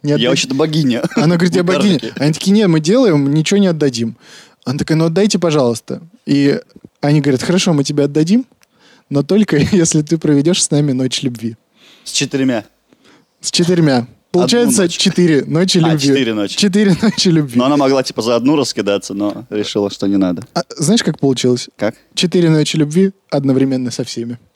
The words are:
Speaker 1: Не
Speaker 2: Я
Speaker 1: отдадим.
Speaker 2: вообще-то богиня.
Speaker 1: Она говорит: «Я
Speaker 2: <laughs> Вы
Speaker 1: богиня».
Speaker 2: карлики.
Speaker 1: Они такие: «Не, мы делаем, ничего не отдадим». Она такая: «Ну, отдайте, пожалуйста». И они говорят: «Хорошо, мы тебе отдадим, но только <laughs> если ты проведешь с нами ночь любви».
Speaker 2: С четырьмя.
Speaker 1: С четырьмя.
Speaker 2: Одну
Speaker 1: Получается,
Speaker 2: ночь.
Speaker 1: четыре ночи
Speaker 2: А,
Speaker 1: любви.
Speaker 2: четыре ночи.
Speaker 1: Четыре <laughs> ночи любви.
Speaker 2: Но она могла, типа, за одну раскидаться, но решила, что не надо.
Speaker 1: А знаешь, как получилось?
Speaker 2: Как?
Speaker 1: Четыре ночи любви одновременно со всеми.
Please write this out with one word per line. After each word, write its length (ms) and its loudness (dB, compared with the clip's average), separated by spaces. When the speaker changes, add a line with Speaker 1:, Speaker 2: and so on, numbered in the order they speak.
Speaker 1:
Не 80 -4
Speaker 2:
Я 40 2
Speaker 1:
отдадим. 140 0
Speaker 2:
вообще-то 260 -2
богиня. 480 0
Speaker 1:
Она 200 2
говорит: 200 0
«Я 80 2
Speaker 2:
<laughs> 0 -
Вы 100 0
Speaker 1:
богиня». 260 2
Speaker 2:
карлики. 220 -10
Speaker 1:
Они 120 2
такие: 180 -2
«Не, 160 4
мы 120 2
делаем, 540 2
ничего 260 0
не 80 4
отдадим». 500 -2
Она 120 -4
такая: 200 -2
«Ну, 80 2
отдайте, 340 0
пожалуйста». 640 -2
И 340 2
они 200 2
говорят: 220 0
«Хорошо, 300 0
мы 100 0
тебе 200 -2
отдадим, 420 0
но 140 0
только 340 2
<laughs> 140 0
если 300 2
ты 160 -2
проведешь 440 0
с 100 -4
нами 200 0
ночь 320 -4
любви». 320 -6
Speaker 2:
С 80 -16
четырьмя. 520 -2
Speaker 1:
С 100 -8
четырьмя. 560 2
Speaker 2:
Одну 120 2
Speaker 1:
Получается, 400 2
Speaker 2:
ночь. 140 -2
Speaker 1:
четыре 480 2
ночи 340 0
Speaker 2:
А, 120 2
Speaker 1:
любви. 180 0
Speaker 2:
четыре 240 2
ночи. 240 -4
Speaker 1:
Четыре 400 2
<laughs> 40 -6
ночи 280 0
любви. 280 2
Speaker 2:
Но 80 2
она 120 2
могла, 260 2
типа, 180 -6
за 140 0
одну 200 2
раскидаться, 580 -2
но 360 -6
решила, 400 -4
что 160 -6
не 120 0
надо. 260 -2
Speaker 1:
А 80 -4
знаешь, 240 2
как 160 -4
получилось? 580 0
Speaker 2:
Как? 200 -4
Speaker 1:
Четыре 360 0
ночи 280 0
любви 340 2
одновременно 580 0
со 140 -8
всеми. 340 -10